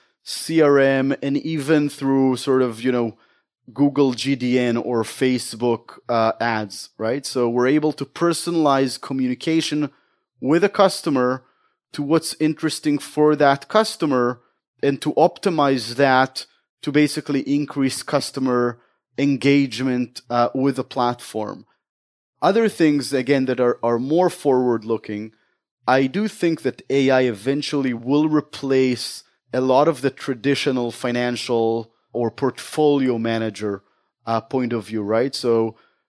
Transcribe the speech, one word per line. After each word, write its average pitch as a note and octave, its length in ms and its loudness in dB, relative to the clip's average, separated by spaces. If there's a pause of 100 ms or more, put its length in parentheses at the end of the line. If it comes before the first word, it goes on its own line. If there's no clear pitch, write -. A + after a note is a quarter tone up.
(240)
C - 380 0
R C#3+ 160 6
M, C3+ 420 2
and C#3 160 -2
even D3 520 0
through C3+ 480 0
sort C3 260 0
of, A2+ 180 -4
you B2+ 120 0
know, A#2+ 260 -2 (560)
Google C#3 380 2
G C3+ 240 -4
D B2 200 0
N B2 200 0
or A#2+ 260 -2
Facebook, A#2+ 960 -4 (100)
uh, A2+ 320 0
ads, A2 560 -6
right? B2 300 -4
So B2 220 -2
we're A#2+ 180 0 (120)
able D3+ 160 0
to C#3+ 100 -10
personalize D#3 960 0
communication C#3 880 -2 (500)
with D#3 240 2
a G3+ 40 4
customer C3 760 2 (480)
to D3 120 -6
what's D#3 360 0
interesting D#3 580 -2
for D3+ 380 2
that C#3 320 2
customer C3 720 0 (400)
and C#3 220 -2
to D3+ 120 -2
optimize C#3+ 840 0
that C3 500 2 (360)
to D3 100 -4
basically C#3+ 480 0
increase C#3 600 -2
customer B2 800 -2 (380)
engagement, C3 1120 0
uh, A#2+ 240 2
with C3+ 220 0
the C3 80 -4
platform. A2 840 -6 (760)
Other G3+ 280 4
things, D3 440 2
again, C3 340 2
that B2+ 140 0
are, B2 220 2
are A#2 160 0
more D#3+ 300 2
forward-looking, A2+ 1040 -2 (540)
I C3 200 4
do F#3 200 -2
think E3+ 360 -2
that - 280 -4
A C3 200 4
I C3 120 4
eventually C3 720 -2
will C#3 340 0
replace C3+ 960 -2 (300)
a B2+ 60 0
lot C3 260 4
of D3 140 0
the C3 100 0
traditional B2+ 800 -2
financial A#2 1040 -2 (200)
or A#2 180 -2
portfolio C3+ 880 0
manager, A2 640 -4 (420)
uh, A2+ 140 0
point B2 320 -4
of A2 140 -4
view, G#2+ 160 -6
right? A2+ 320 0
So A2+ 420 0 (320)